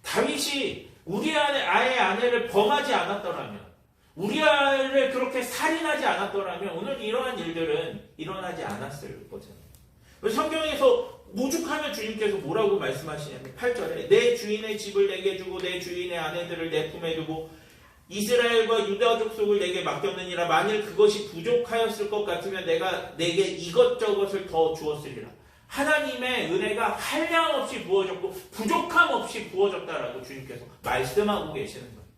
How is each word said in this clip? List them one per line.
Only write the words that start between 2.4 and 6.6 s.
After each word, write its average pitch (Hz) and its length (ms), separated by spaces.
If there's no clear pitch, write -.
범하지 190 460
않았더라면, - 720
우리 214 260
아를 277 720
그렇게 254 320
살인하지 311 640
않았더라면 196 720